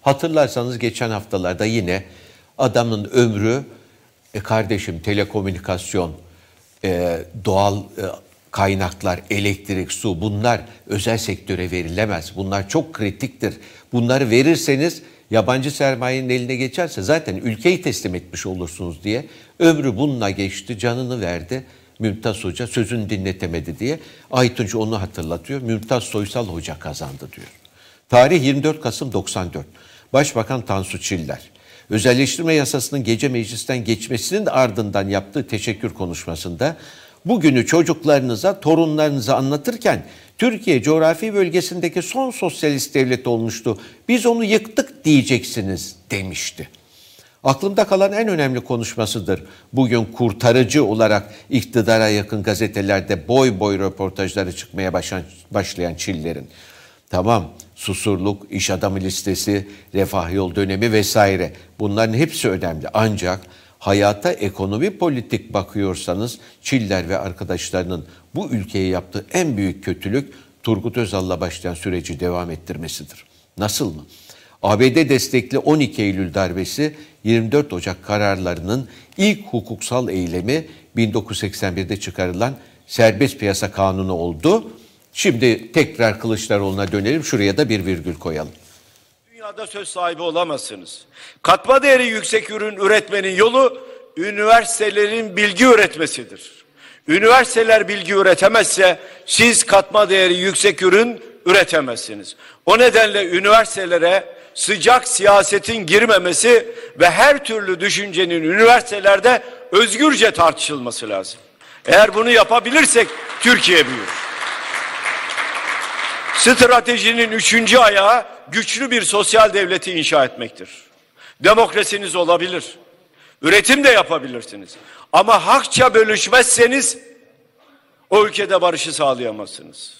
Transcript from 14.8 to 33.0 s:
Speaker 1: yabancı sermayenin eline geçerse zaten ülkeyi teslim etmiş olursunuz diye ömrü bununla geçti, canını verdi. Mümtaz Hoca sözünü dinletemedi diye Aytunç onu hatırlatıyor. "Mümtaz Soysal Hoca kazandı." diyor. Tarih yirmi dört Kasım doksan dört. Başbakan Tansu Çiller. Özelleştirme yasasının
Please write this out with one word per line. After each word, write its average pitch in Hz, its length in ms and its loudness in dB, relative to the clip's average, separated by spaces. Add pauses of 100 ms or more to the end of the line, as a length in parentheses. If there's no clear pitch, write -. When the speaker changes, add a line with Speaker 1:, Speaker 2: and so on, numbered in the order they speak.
Speaker 1:
yabancı 127 400 0
sermayenin 131 580 -2
eline 123 280 -2
geçerse 131 460 -6
zaten 127 340 -2
ülkeyi 123 460 -2
teslim 110 320 -6
etmiş - 320 -10
olursunuz 87 580 -10
diye 110 220 -6 (320)
ömrü 147 380 2
bununla 123 340 -2
geçti, 98 480 -8
canını 120 420 -6
verdi. 90 460 -8 (320)
Mümtaz 110 460 -6
Hoca 95 220 -8
sözünü 110 440 -4
dinletemedi 90 680 -8
diye 143 220 -6 (300)
Aytunç 123 440 0
onu 110 280 -4
hatırlatıyor. 87 600 -8
"Mümtaz 117 420 -4
Soysal 110 420 -6
Hoca 82 320 -10
kazandı." 71 580 -14
diyor. - 100 -20 (600)
Tarih 135 360 6
yirmi 139 180 2
dört 156 180 -2
Kasım 120 320 -8
doksan 92 400 -6
dört. - 140 -12 (460)
Başbakan 131 540 0
Tansu 98 340 -4
Çiller. 76 500 -8 (400)
Özelleştirme 131 640 2
yasasının 139 500 -2